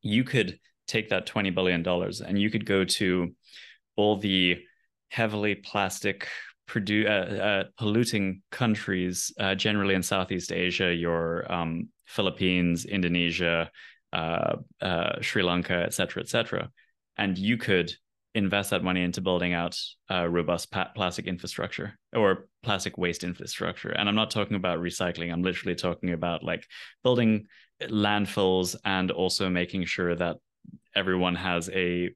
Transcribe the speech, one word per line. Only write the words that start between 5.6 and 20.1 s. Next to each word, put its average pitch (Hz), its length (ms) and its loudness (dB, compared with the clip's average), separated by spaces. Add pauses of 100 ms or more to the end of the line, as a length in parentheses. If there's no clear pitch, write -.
produ-, 104 400 0
uh, 98 360 0
uh, 98 220 2 (120)
polluting 104 640 0 (100)
countries, 95 880 0
uh, 98 160 0
generally 98 400 2
in 92 80 2
Southeast 92 480 -2
Asia, 87 440 0
your, 85 580 -2
um, 85 360 -2 (180)
Philippines, 90 800 2
Indonesia, 85 840 0 (440)
uh, 82 420 0 (240)
uh, 85 400 0
Sri - 220 0
Lanka, 87 420 2
et 82 80 -2
cetera, 87 300 -2
et - 80 -10
cetera. - 400 -2 (480)
And 98 180 0
you 107 220 0
could 90 340 2 (420)
invest 101 360 0
that 95 140 0
money 90 180 2
into 90 180 -2
building 90 320 2
out 85 260 -2 (300)
a 90 200 0